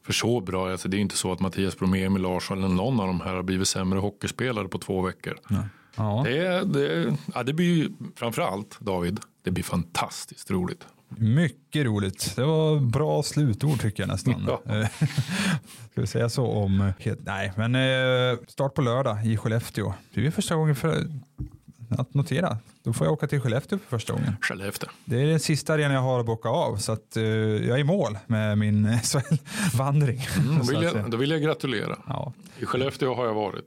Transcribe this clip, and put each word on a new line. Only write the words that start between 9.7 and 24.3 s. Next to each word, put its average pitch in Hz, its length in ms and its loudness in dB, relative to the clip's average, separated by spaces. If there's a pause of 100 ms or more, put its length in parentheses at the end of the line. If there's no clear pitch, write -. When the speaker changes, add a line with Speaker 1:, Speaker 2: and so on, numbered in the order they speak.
Speaker 1:
roligt. 90 360 -4 (220)
Speaker 2:
Mycket 135 800 0
roligt. 104 500 -2
Det 120 80 0
var 156 360 4
bra 151 420 2
slutord 139 580 2
tycker 104 220 0
jag 95 60 -2
nästan. 98 400 0
Speaker 1:
Ja. 127 160 -2
Speaker 2:
<laughs> 107 240 0 (1000)
Ska - 100 -6
vi 117 60 0
säga 117 220 0
så 120 180 0
om, 98 520 2
helt, - 280 -4
nej, 98 300 -4
men, 113 180 0
eh, 131 640 2 (100)
start 135 260 -4
på 156 80 0
lördag 117 440 0
i 110 100 2
Skellefteå. 110 580 -2 (200)
Det 110 120 0
är 160 40 2
första 180 240 -2
gången 156 220 2
för, 160 300 0 (840)
att 120 240 -2
notera. 143 440 0 (260)
Då 117 80 0
får 139 140 0
jag 156 60 2
åka 151 140 -2
till 143 140 0
Skellefteå 131 380 -2
för - 100 -10 (100)
första 113 140 -6
gången. 113 280 -2